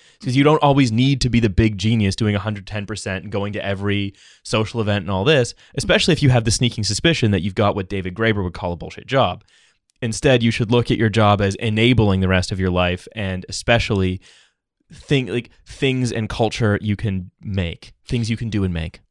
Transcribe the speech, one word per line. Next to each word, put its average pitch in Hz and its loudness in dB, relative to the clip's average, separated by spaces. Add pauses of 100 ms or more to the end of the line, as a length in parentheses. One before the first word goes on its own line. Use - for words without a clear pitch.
(200)
Because 123 -2
you 139 4
don't 151 4
always 139 4
need 131 2
to 127 0
be 117 2
the 113 2
big 107 2
genius 104 0
doing 107 0
a 101 -2
hundred 101 -8
ten 104 -10
percent 95 -8
and 101 -12
going 101 -4
to 104 -8
every 101 -2 (300)
social 113 -2
event 101 -2
and 85 -8
all 95 -2
this, 131 2 (200)
especially - 2
if - 0
you 139 6
have 123 4
the 113 0
sneaking 110 0
suspicion 110 0
that 95 0
you've 95 -4
got 104 2
what 95 -6
David 92 -6
Graeber 107 0
would 87 -4
call 87 -6
a 87 -8
bullshit - -16
job. 98 0 (580)
Instead, 120 2
you 117 4
should 107 -2
look 120 2
at 123 2
your 113 2
job 104 4
as 98 0
enabling 110 4
the 92 2
rest 92 2
of 95 -6
your 92 0
life, 90 0
and 95 -6
especially 95 0 (720)
thing-, 131 -2
like, 117 -6 (160)
things 127 -2
and 110 -4
culture 107 0
you 104 -2
can 95 -6 (120)
make, 95 -6 (140)
things 117 -4
you 117 -2
can 117 -6
do 98 -2
and 92 -2
make. 82 -8 (100)